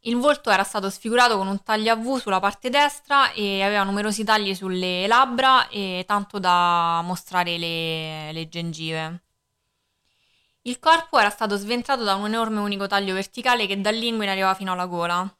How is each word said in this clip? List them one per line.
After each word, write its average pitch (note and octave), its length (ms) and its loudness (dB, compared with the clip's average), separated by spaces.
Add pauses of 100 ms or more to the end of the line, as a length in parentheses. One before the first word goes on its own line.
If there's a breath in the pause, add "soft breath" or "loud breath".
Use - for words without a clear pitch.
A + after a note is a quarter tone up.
Il A#3 120 -2
volto C#4+ 320 2
era G3 140 4
stato G3 260 -4
sfigurato A#3 480 2
con F#3+ 100 0
un G3+ 160 -4
taglio A3 300 0
a - 20 4
V A#3+ 240 -2
sulla F#3+ 200 0
parte G3+ 320 -2
destra C#4+ 600 2
e G3 320 -2
aveva G3+ 200 2
numerosi G#3 400 -2
tagli G#3 320 2
sulle F#3 500 -4
labbra, B3+ 640 4
e F#3 400 -6
tanto G3+ 320 -2
da F3 640 2
mostrare F3 560 -2
le, D#3+ 720 -6
le D#3+ 180 -10
gengive. D#3+ 720 -8 (1400)
Il A#3+ 160 -6
corpo D#4+ 400 4
era G#3 100 4
stato G#3 280 -2
sventrato A#3+ 460 -2
da G3+ 120 2
un G3+ 100 -4
enorme A3 340 -2
unico G3+ 280 -4
taglio G3 260 -2
verticale G3 540 -2
che G3 120 -2
dall'inguine G#3+ 520 -2
arrivava F#3+ 240 0
fino F#3+ 160 -6
alla F3+ 160 -2
gola. F3 520 -2